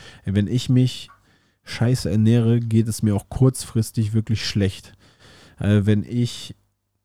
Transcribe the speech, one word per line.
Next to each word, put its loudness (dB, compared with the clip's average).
Ey, -4
wenn 0
ich -2
mich 0
scheiße -2
ernähre, 4
geht 0
es -6
mir 2
auch -4
kurzfristig 0
wirklich -2
schlecht. -4
Äh, 2
wenn 2
ich -6